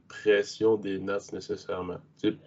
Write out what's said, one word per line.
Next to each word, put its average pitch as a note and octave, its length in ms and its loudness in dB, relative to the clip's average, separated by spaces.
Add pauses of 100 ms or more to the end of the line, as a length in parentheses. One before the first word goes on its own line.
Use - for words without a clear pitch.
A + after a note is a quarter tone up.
pression G#2+ 680 2
des G2 240 -2
Nats G2 320 -4
nécessairement. F#2 680 -6 (220)
Tu G#2+ 100 2
sais, - 160 -4